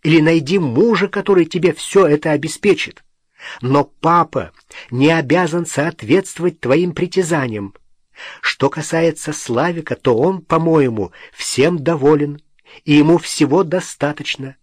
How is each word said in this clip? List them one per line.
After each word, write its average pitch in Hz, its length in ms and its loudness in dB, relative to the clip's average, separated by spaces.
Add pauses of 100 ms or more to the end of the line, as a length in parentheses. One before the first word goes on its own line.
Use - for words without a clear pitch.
Или 160 180 4
найди 165 380 2
мужа, 185 500 0
который 196 380 2
тебе 170 260 0
все - 340 2
это 147 260 2
обеспечит. 156 680 -2 (580)
Но 135 240 2
папа 160 680 0 (380)
не 143 200 2
обязан 165 560 0
соответствовать 160 920 -2
твоим 165 320 2
притязаниям. 143 840 -4 (680)
Что - 300 -2
касается 156 640 -4
Славика, 147 640 -4
то 120 200 0
он, 175 240 0
по-моему, 147 720 0 (200)
всем 156 500 -2
доволен, 147 580 0 (440)
и 147 100 2
ему 151 240 6
всего 160 460 0
достаточно. 147 1000 -6